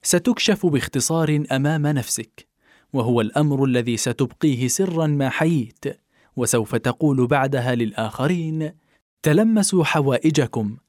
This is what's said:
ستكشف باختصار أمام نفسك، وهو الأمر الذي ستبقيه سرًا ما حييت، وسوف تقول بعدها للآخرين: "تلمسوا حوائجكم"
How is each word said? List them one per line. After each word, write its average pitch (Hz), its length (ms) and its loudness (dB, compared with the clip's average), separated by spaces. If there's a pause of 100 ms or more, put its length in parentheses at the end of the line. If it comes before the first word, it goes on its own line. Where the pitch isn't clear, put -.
ستكشف 196 640 0
باختصار 151 840 0
أمام 147 360 0
نفسك، - 600 -4 (460)
وهو 120 280 2
الأمر 147 420 0
الذي 120 340 0
ستبقيه 127 680 0
سرًا 165 400 0
ما 139 220 0
حييت، 151 560 -2 (500)
وسوف 120 400 0
تقول 127 520 0
بعدها 135 480 0
للآخرين: 151 960 -4 (520)
"تلمسوا 196 600 4
حوائجكم" 131 920 0 (120)